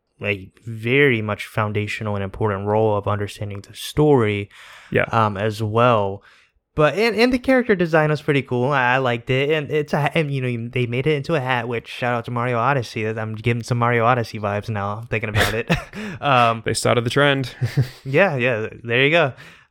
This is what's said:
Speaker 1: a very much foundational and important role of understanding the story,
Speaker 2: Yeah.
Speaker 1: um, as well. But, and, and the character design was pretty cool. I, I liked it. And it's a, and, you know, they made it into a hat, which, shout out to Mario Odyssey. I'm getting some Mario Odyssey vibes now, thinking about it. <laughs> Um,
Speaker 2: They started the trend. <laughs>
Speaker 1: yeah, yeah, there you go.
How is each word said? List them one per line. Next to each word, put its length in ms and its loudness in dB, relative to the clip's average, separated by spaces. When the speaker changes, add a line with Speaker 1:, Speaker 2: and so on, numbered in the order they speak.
Speaker 1:
a 280 -6
very 560 2
much 240 -4
foundational 720 -4
and 80 -4
important 420 -4
role 320 2
of 100 -4
understanding 540 -6
the 140 -20
story, 760 2
Speaker 2:
Yeah. 200 2
Speaker 1:
um, 260 2
as 240 -4
well. 600 2
But, 220 2
and, 200 0
and 160 4
the 80 0
character 340 2
design 360 4
was 120 0
pretty 200 2
cool. 300 0
I, 240 2
I 20 4
liked 320 0
it. 200 2
And 220 -2
it's 220 -2
a, 240 0
and, 160 0
you 80 -2
know, 280 -4
they 160 -2
made 220 -2
it 80 2
into 200 -2
a 40 0
hat, 300 -2
which, 180 -6
shout 260 -4
out 120 -4
to 60 -10
Mario 280 -2
Odyssey. 460 -2
I'm 300 -6
getting 280 -2
some 140 -2
Mario 280 2
Odyssey 340 0
vibes 300 -4
now, 400 -6
thinking 200 -4
about 240 0
it. 160 -4
<laughs> 420 -12
Um, 440 2
Speaker 2:
They 80 0
started 320 0
the 40 -4
trend. 440 2
<laughs> 260 -4
Speaker 1:
yeah, 320 2
yeah, 300 0
there 200 2
you 80 2
go. 220 2